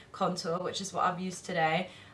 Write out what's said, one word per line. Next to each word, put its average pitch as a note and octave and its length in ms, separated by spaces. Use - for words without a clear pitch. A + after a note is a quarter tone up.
contour, F3+ 460
which F#3 220
is F#3+ 120
what - 120
I've F3+ 160
used F#3 240
today. E3+ 440